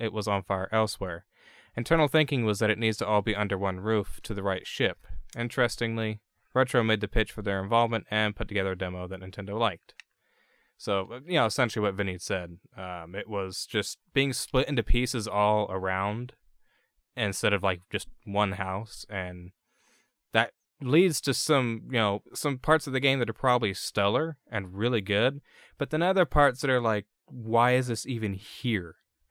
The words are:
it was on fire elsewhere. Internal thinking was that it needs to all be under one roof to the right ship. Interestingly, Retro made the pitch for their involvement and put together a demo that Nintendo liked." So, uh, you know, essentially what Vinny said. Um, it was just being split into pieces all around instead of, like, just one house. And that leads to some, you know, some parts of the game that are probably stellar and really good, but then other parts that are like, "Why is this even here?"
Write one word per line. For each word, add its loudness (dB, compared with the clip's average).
it -4
was -4
on 0
fire -2
elsewhere. -2
Internal 2
thinking 2
was 2
that 2
it 0
needs 0
to -4
all 4
be -2
under -2
one -2
roof 0
to -6
the -4
right -2
ship. -2
Interestingly, -2
Retro 4
made 2
the 0
pitch 2
for -10
their -2
involvement 2
and 0
put -6
together -2
a -6
demo -6
that -10
Nintendo -10
liked." -2
So, -2
uh, -12
you -2
know, 4
essentially 0
what 0
Vinny -4
said. -6
Um, -10
it -10
was -6
just -4
being 0
split -2
into 0
pieces 2
all 4
around -2
instead 0
of, 0
like, 0
just -6
one 0
house. -6
And -8
that 4
leads 4
to 0
some, 0
you -4
know, 2
some -2
parts 2
of -6
the -2
game 2
that 0
are -4
probably 2
stellar 0
and -6
really 0
good, 0
but -2
then 0
other 4
parts 4
that 0
are 4
like, 0
"Why 2
is 4
this -4
even -2
here?" -4